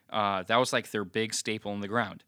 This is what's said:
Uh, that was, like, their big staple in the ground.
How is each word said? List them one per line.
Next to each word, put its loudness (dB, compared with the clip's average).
Uh, 0
that 4
was, 4
like, -2
their 0
big -2
staple -4
in -4
the -6
ground. -2